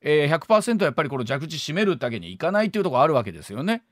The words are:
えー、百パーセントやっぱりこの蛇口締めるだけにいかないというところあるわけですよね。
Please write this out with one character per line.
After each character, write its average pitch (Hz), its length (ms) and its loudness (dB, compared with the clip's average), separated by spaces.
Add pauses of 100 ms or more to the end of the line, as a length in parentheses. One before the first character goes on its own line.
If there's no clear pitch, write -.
え 147 240 4
ー、 - 20 0
百 160 180 0
パ 214 120 6
ー - 40 2
セ 233 120 0
ン 214 40 0
ト 190 60 2
や 151 60 2
っ - 40 -6
ぱ 165 80 0
り 143 60 -2
こ 139 80 -6
の 127 80 -4
蛇 139 240 -4
口 156 80 -10
締 147 180 -6
め 208 100 0
る 175 140 2
だ 123 120 -4
け 113 100 -6
に 85 120 -12
い 92 60 -14
か 170 140 -2
な 208 100 2
い 220 80 -2
と 214 80 -4
い - 20 2
う - 40 0
と 180 60 0
こ 127 60 0
ろ 127 60 6
あ 151 40 8
る 156 80 2
わ 120 100 2
け 95 80 -8
で 78 100 -16
す - 80 -18
よ 117 140 -6
ね。 226 280 -2